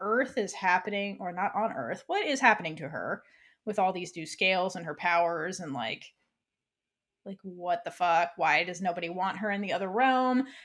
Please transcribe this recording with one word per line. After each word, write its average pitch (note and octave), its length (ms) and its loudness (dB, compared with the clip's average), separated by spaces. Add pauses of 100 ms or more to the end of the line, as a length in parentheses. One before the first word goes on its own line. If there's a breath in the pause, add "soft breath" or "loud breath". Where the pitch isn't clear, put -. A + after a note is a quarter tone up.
earth A#3 360 0
is G3+ 160 -2
happening, G3 680 0
or F3+ 100 -6
not F3+ 240 -2
on G#3+ 160 0
earth, C3 360 -6
what G4 200 0
is C#4 120 0
happening A#3+ 360 4
to D3+ 140 -8
her C3 340 -6 (420 soft breath)
with G#3+ 140 -2
all F#3+ 140 4
these F3 220 -8
new D#3+ 100 -8
scales F#3 500 0
and E3+ 100 -8
her D#3 100 -6
powers E3+ 680 0
and, D3+ 120 -8
like, A2+ 300 -6 (1200)
like, G3 160 -12
what F3 420 -4
the E3 80 -6
fuck? E3+ 460 4
Why D#3+ 260 4
does F3 180 -6
nobody F3 280 -2
want F#3 280 -2
her G#3 140 -2
in G3+ 100 -2
the F#3+ 120 -2
other F#3 160 -2
realm? B3+ 540 4 (220 loud breath)